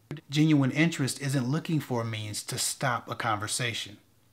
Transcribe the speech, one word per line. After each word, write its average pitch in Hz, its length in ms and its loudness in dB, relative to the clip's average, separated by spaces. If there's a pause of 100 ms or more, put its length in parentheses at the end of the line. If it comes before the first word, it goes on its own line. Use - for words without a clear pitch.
(300)
Genuine 147 400 6
interest 151 500 0
isn't 131 300 0
looking 156 300 0
for 120 200 -2
a 113 40 -2
means 107 380 -6
to - 160 -6
stop - 520 -2
a 117 40 -6
conversation. 107 840 -2 (340)